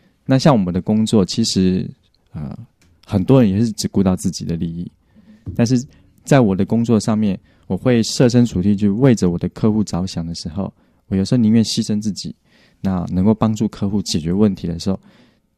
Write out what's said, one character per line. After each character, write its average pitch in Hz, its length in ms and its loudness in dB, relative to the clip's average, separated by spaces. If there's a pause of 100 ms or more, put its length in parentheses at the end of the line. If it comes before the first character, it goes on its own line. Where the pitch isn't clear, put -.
(240)
那 135 140 2
像 143 160 4
我 113 40 4
们 87 140 0
的 90 80 0
工 110 240 0
作， 107 200 4
其 - 200 -4
实， 92 460 0 (420)
呃， - 240 -10 (480)
很 - 200 -2
多 131 180 6
人 104 80 4
也 95 80 0
是 113 140 0
只 - 160 -6
顾 98 140 0
到 92 120 2
自 92 160 -4
己 - 140 -10
的 85 120 -4
利 85 120 -6
益， 85 220 -10 (680)
但 120 100 2
是 123 160 2 (420)
在 139 160 4
我 101 140 2
的 95 100 0
工 117 200 -2
作 113 160 2
上 107 180 -2
面， 101 200 -2 (280)
我 95 100 -4
会 120 260 0
设 123 260 2
身 120 180 4
处 90 160 -4
地 101 140 2
去 104 120 0
为 120 260 4
着 95 140 0
我 87 100 -2
的 90 120 -4
客 107 220 0
户 107 100 0
着 90 240 -4
想 87 180 -8
的 85 100 -8
时 - 140 -12
候， 95 240 -8 (360)
我 98 80 -2
有 95 80 2
时 127 100 0
候 127 40 2
宁 107 140 4
愿 113 120 4
牺 113 200 -2
牲 104 160 -4
自 104 120 -4
己， - 220 -10 (460)
那 92 300 -4
能 92 140 0
够 107 100 4
帮 110 200 0
助 107 140 -2
客 - 200 -6
户 101 120 -2
解 - 180 -4
决 82 140 -4
问 101 220 2
题 85 120 -10
的 85 120 -6
时 92 100 -6
候， 95 100 -2 (600)